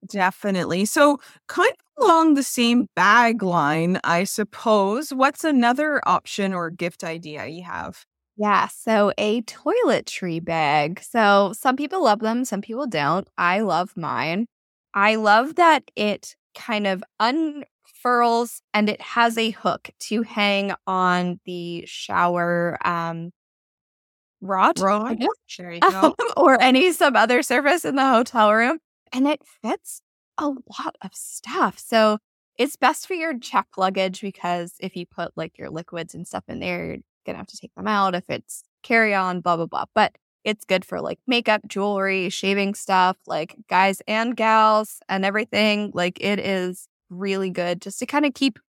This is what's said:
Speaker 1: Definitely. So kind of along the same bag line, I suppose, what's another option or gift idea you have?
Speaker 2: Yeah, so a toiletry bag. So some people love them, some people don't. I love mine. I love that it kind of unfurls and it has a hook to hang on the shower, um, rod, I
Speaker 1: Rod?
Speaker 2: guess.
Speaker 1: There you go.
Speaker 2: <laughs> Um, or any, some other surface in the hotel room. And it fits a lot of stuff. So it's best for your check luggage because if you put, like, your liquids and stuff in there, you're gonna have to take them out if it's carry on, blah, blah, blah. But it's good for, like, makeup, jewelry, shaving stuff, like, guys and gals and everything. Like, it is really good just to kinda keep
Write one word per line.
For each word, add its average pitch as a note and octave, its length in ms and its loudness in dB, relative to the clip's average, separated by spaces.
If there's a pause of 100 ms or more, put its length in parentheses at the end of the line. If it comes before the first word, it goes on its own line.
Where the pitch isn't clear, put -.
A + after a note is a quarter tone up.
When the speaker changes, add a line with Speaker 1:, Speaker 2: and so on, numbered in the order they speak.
Speaker 1:
Definitely. F#3+ 760 0
So C#4+ 340 4 (300)
kind F#4+ 220 2
of - 340 -6
along D#4+ 300 6
the C#4 80 2
same A#3+ 520 2
bag A3 480 4
line, E3+ 600 0
I E3+ 200 0
suppose, G#3+ 880 -2
what's C4+ 320 0
another C#4 640 2
option - 480 -2
or E3+ 160 -6
gift F3 320 -8
idea E3 440 -10
you E3 180 -14
have? - 400 -12 (320)
Speaker 2:
Yeah, G#3 320 2
so G#3 500 0
a G#3+ 240 0
toiletry G#3+ 1000 -2
bag. D#3 580 0
So G3+ 540 4
some C4 200 0
people D4+ 280 -4
love A3 160 4
them, A3+ 240 -2
some G3+ 160 -6
people A#3 260 -8
don't. E3 500 -2
I F3+ 240 0
love F#3 360 -2
mine. D#3+ 500 -4 (480)
I G#3 220 2
love A3 400 4
that D#4+ 400 4
it G#3 400 -4 (180)
kind G#3 320 -4
of F#3+ 160 -2 (160)
unfurls A#3+ 1400 -2 (100)
and G#3+ 160 2
it G#3+ 120 -6
has A#3 360 0
a A3+ 140 0
hook - 400 -6 (100)
to A3 220 -4
hang G3+ 500 -2 (140)
on F3+ 600 0
the F3 400 -10
shower, F3 1000 0
um, E3+ 440 -6 (1120)
rod, F#3+ 400 2
I - 40 0
Speaker 1:
Rod? G#3+ 340 0
Speaker 2:
guess. B3 100 -2 (300)
Speaker 1:
There - 140 -14
you E4+ 80 -4
go. F4+ 80 6
Speaker 2:
<laughs> F#4 60 2 (100)
Um, D#4 100 4 (220)
or C4+ 240 6
any, C4 320 6
some D4 240 2
other A3+ 260 4
surface C#4 420 0
in C#4+ 120 -2
the C4+ 120 2
hotel A3+ 440 4
room. A#3+ 260 2 (340)
And B3+ 140 0
it D4 140 0 (220)
fits - 380 -8 (360)
a D#4 120 -4
lot C4 540 -10
of F#3+ 120 -12
stuff. - 640 -6
So G#3+ 400 2 (380)
it's C#4 200 -2
best - 300 0
for F#4+ 80 -6
your D#4+ 240 -4
check A#3 280 -4 (100)
luggage F#3+ 440 -2
because F3 600 -6
if F#3+ 160 -10
you F3 100 -10
put, - 300 -12
like, D#3+ 220 -10
your C3+ 120 -12
liquids E3 440 -12
and F3 120 -12
stuff - 220 -10
in - 120 -10
there, F3 260 -6
you're E3+ 100 -10 (300)
gonna - 120 -10
have F#3+ 100 -16
to - 80 -20
take - 180 -20
them F#3+ 140 -8
out G3 260 2
if F3 140 -6
it's - 360 -10 (180)
carry A3+ 320 2
on, F#3 260 -2
blah, E3+ 160 0
blah, E3 100 -4
blah. D2+ 180 -6 (100)
But G#3+ 180 2 (320)
it's G#3+ 200 -6
good F#3 200 -2
for, F3+ 160 -10
like, - 260 -8
makeup, A3+ 400 0
jewelry, G3 640 -2
shaving G3 440 -2
stuff, F#3 420 2 (100)
like, E3 300 -6 (120)
guys F#3+ 380 2
and A3+ 300 -4
gals A3 720 2
and F#3+ 160 -2
everything. G#3 720 0
Like, F3+ 280 -2
it G3+ 160 0
is F#3 480 -4 (240)
really F#3+ 400 -4
good F3 300 -4
just - 200 -14
to B3 60 -6
kinda D4 240 0
keep C4+ 280 -2 (100)